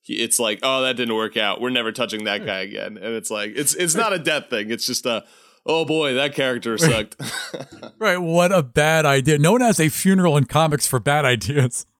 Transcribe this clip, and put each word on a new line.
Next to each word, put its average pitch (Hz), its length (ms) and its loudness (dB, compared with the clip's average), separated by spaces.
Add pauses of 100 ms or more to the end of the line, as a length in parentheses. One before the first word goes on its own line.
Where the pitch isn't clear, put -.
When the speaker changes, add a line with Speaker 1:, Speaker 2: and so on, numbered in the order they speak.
Speaker 1:
he, - 140 -10
it's 113 220 -2
like, 107 260 -2
"Oh, 131 180 0
that 131 160 -2
didn't 117 180 -2
work 110 220 -4
out. 107 240 -2
We're 123 80 -2
never 113 240 -2
touching 107 320 -6
that 104 200 -4
guy 98 140 -4
again." 101 380 -10
And 110 180 -8
it's 107 160 -8
like, 107 240 -6
it's, 143 200 -2
it's 170 200 -2
not 220 160 0
a 180 80 -2
death 151 300 -2
thing. 107 200 -4
It's 113 160 -6
just 127 200 -6
a, 113 180 -2 (420)
"Oh 160 200 0
boy, 147 300 0
that 139 200 0
character 120 420 -2
Speaker 2:
<laughs> - 0 -
Speaker 1:
sucked." 117 380 0 (400)
<laughs> - 440 -16
Speaker 2:
Right, 190 180 0
what 175 340 2
a 180 120 4
bad 151 420 2
idea. 139 320 4
No 160 160 6
one 247 80 4
has 226 180 4
a 160 80 4
funeral 180 480 4
in 143 100 4
comics 151 420 2
for 131 120 0
bad 147 240 2
ideas. 127 640 0 (140)